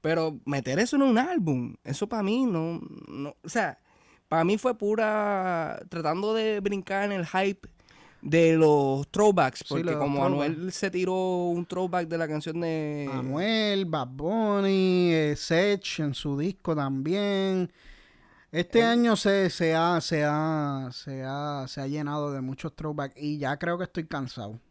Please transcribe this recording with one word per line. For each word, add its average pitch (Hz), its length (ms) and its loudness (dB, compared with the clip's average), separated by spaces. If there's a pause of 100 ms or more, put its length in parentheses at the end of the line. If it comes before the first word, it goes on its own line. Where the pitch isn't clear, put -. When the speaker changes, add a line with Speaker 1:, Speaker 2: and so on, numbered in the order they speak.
Speaker 1:
pero 160 440 0
meter 135 340 -2
eso 240 180 0
en 277 60 6
un 247 140 6
álbum, 185 680 0
eso 165 260 -4
pa' 220 140 -2
mí 233 220 0
no, 170 360 -2 (260)
no, 139 360 -10
o 165 60 -14
sea, 180 300 -2 (480)
pa' 165 160 2
mí 202 140 4
fue 247 200 0
pura, 208 1000 0 (100)
tratando 170 440 -2
de 220 260 0
brincar 196 460 -2
en 202 80 -2
el 175 140 -2
hype 190 400 -2 (540)
de 165 360 6
los 143 520 6
throwbacks, 185 500 4
Speaker 2:
Sí, - 100 -14
Speaker 1:
porque 165 160 -2
Speaker 2:
los 160 100 0
Speaker 1:
como 143 300 0
Speaker 2:
throwbacks. 143 260 2
Speaker 1:
Anuel 170 220 -6
se 190 180 -2
tiró 185 560 0
un 175 180 -2
throwback 180 440 -2
de 165 80 -2
la 165 100 -2
canción 156 320 -4
de 151 540 -4
Speaker 2:
Anuel, 196 720 0
Bad 151 240 -4
Bunny, 190 1040 2
eh, 151 240 2
Sech 190 640 0
en 143 120 -2
su 143 240 -4
disco 160 380 -2
también. 185 960 0 (800)
Este 180 280 2
Speaker 1:
Él 233 60 6
Speaker 2:
año 233 300 4
se, 196 360 4
se 160 240 2
ha, 165 260 2
se 151 240 0
ha, 147 680 -2
se 135 320 -10
ha, 143 440 -6
se 139 140 -10
ha 135 60 -6
llenado 147 440 -4
de 135 100 -6
muchos 135 340 -8
throwbacks 147 400 -6
y 147 220 -6
ya 139 220 -4
creo 175 180 -2
que 180 60 -6
estoy 165 240 -8
cansado 120 520 -10 (120)